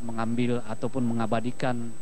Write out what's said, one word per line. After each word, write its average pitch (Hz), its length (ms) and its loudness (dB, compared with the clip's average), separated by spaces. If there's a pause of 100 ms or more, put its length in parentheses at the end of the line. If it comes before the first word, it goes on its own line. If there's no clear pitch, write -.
mengambil 117 640 0
ataupun 120 360 -2
mengabadikan 117 840 0 (120)